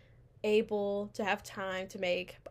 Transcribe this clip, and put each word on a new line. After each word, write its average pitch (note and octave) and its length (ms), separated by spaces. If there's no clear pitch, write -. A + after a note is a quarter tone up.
able G#3 680
to A3 100
have G3 180
time F#3+ 460
to G3+ 100
make F3+ 380